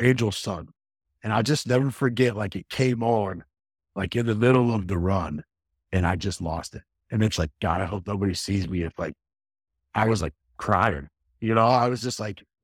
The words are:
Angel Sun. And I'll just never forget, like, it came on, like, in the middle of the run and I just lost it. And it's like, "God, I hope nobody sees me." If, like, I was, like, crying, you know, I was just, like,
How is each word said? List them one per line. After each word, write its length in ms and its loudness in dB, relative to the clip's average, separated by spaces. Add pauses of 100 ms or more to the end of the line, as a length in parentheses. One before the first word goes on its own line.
Angel 300 2
Sun. 380 -8 (540)
And 80 -4
I'll 120 2
just 220 -2
never 260 0
forget, 440 0
like, 220 -6
it 120 -14
came 340 0
on, 420 0 (500)
like, 220 -4
in 80 0
the 100 2
middle 380 4
of 140 -2
the 100 -2
run 460 0 (480)
and 140 2
I 120 0
just 240 -6
lost 340 -8
it. 80 -14 (260)
And 140 2
it's 160 2
like, 120 -2 (100)
"God, 180 0
I 60 -2
hope 200 -6
nobody 280 -2
sees 340 -2
me." 140 -4
If, 180 -6
like, 140 -6 (800)
I 160 2
was, 120 2
like, 120 -4 (240)
crying, 500 2 (320)
you 140 0
know, 140 6
I 200 4
was 140 -2
just, 180 -6
like, 240 -10 (200)